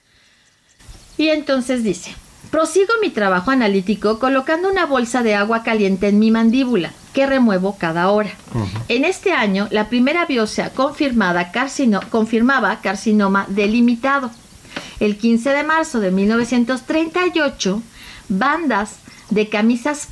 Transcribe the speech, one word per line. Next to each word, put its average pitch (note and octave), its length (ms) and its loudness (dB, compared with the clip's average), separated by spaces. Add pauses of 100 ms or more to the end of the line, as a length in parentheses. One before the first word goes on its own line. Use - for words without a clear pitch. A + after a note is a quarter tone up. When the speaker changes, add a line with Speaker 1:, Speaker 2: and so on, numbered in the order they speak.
(1160)
Speaker 1:
Y D#4 120 0
entonces C4+ 540 -2
dice: F#3 320 -4 (340)
Prosigo F4+ 520 2
mi F4+ 80 0
trabajo G3 420 0
analítico G#3 680 0
colocando C4+ 500 0
una F#4+ 160 0
bolsa B3+ 380 0
de G#3+ 120 2
agua A3+ 280 0
caliente G3+ 440 0
en G3+ 120 4
mi A3 120 4
mandíbula, A3+ 600 2 (220)
que C4+ 140 2
remuevo G3+ 500 2
cada E3+ 320 0
hora. G#3 220 0 (220)
Speaker 2:
Ujú. A2 140 -2 (200)
Speaker 1:
En B3+ 180 0
este F#4+ 280 -2
año, G#3 380 0
la G#3+ 180 -2
primera C4+ 360 2
biopsia A3 480 -2
confirmada A3+ 800 0
carcino-, A#3+ 580 0
confirmaba A3+ 720 2
carcinoma G3 680 0
delimitado. A#3+ 840 0 (680)
El G#3 180 0
quince A#3 340 2
de C#4+ 120 0
marzo D#4 360 0
de F#3+ 120 0
mil G3 180 2
novecientos A#3+ 540 0
treinta D#4+ 380 -2 (120)
y E4+ 80 0
ocho, A#3 400 -2 (480)
bandas A#3+ 680 0 (340)
de G#3 200 0
camisas A#3+ 640 0